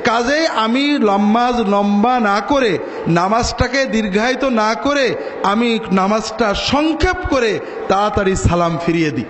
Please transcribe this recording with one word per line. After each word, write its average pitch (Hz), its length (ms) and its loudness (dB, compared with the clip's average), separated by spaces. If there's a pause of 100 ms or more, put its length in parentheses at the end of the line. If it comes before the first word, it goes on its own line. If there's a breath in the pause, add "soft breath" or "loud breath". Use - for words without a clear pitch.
কাজেই 247 440 0
আমি 269 520 0
নামাজ 220 680 2
লম্বা 202 500 2
না 208 200 0
করে 226 380 0 (300 loud breath)
নামাজটাকে 226 800 0
দীর্ঘায়িত 220 580 0
না 226 300 0
করে 269 420 0 (280 loud breath)
আমি 226 360 0 (120)
নামাজটা 202 640 0
সংক্ষেপ 320 760 0
করে 226 300 0 (280 loud breath)
তাড়াতাড়ি 202 480 2
সালাম 175 500 0
ফিরিয়ে 165 260 0
দিই। 120 180 -4